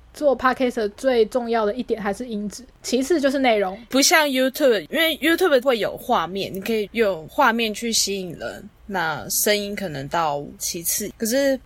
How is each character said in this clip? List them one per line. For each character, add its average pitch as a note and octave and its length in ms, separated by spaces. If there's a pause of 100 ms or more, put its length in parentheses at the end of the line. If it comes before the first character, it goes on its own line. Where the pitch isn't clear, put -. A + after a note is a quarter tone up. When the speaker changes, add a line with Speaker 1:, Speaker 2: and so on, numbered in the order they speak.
(140)
Speaker 1:
做 C#4+ 220
Podcast B3 640
最 B3 280
重 A#3 240
要 A3+ 160
的 G#3 100
一 B3+ 80
点 A3 180
还 G3+ 100
是 A#3+ 140
音 G#3 240
质， A#3+ 140 (180)
其 B3+ 220
次 D4 180
就 C#4 80
是 C#4 80
内 B3 200
容。 G3 200 (120)
Speaker 2:
不 C4 120
像 D4+ 260
YouTube， B3+ 640
因 B3+ 80
为 D#4+ 200
YouTube D#4+ 460
会 B3+ 140
有 F#3 180
画 G3 300
面， F3 280
你 F#3+ 60
可 A3+ 140
以 G#3+ 200
用 F#3+ 340
画 B3+ 260
面 A3+ 200
去 A#3 180
吸 G3+ 280
引 F3+ 180
人， A2+ 320 (180)
那 D#3+ 420
声 G#3 260
音 G3+ 200
可 G3 120
能 C#3+ 200
到 D3 360 (140)
其 - 240
次。 G3 360
可 A3+ 80
是 C4+ 400